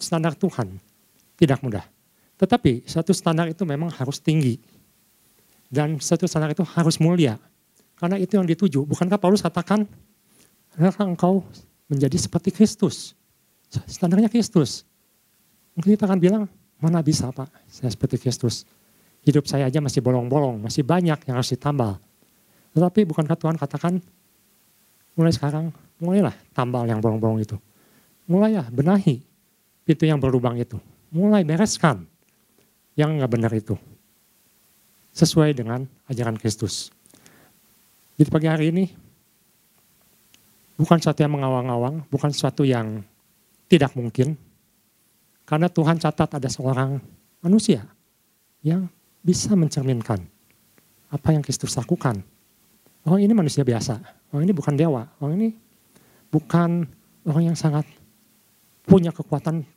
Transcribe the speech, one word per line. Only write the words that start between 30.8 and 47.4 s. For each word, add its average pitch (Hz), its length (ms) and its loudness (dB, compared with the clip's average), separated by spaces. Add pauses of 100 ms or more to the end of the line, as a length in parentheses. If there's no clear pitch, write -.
Mulai 202 320 2
bereskan 156 640 0 (880)
yang 151 240 0
nggak 127 160 -2
benar 113 180 0
itu. 107 220 -4 (1400)
Sesuai 151 400 2
dengan 123 320 -6 (180)
ajaran 117 300 -4
Kristus." - 560 -6 (1200)
Jadi 151 160 4
pagi 160 160 0
hari 160 240 0
ini, 180 160 0 (1800)
bukan 165 240 2
sesuatu 156 240 0
yang 147 160 0
mengawang-awang, 131 720 -2
bukan 143 240 -2
sesuatu 139 320 -2
yang 110 400 -2 (640)
tidak 127 240 4
mungkin. 127 400 -2 (1120)
Karena 160 240 0
Tuhan 165 320 0
catat 151 400 -2
ada 131 80 -4
seorang 135 480 -2 (480)